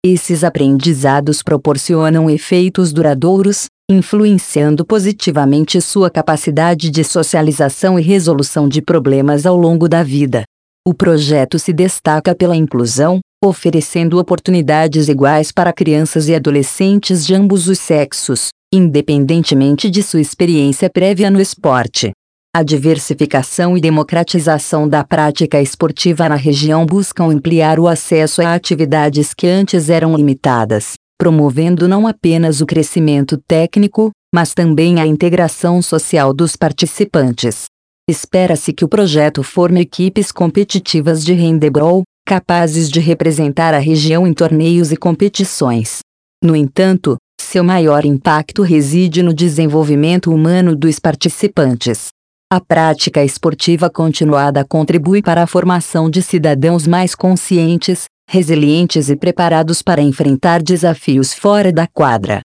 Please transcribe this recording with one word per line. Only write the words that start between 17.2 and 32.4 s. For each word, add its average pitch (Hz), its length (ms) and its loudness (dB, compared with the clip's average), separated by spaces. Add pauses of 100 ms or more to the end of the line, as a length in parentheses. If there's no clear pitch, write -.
de 185 100 2
ambos 190 320 2
os 190 100 0
sexos, - 720 -4 (260)
independentemente 147 1160 2
de 190 120 -2
sua 165 200 -2
experiência 151 680 0
prévia 196 400 0
no 196 120 4
esporte. 123 680 -2 (440)
A 165 80 2
diversificação 147 1120 -2
e 170 40 0
democratização 156 1080 0
da 147 140 0
prática 151 580 0
esportiva 160 680 -2
na 151 80 0
região 151 500 0
buscam 180 400 -2
ampliar 160 540 0
o 170 80 4
acesso 160 540 0
a 170 120 0
atividades 151 800 0
que - 120 -4
antes 175 460 0
eram 160 240 2
limitadas, 123 760 0 (260)
promovendo 160 680 2
não 202 200 2
apenas 165 520 0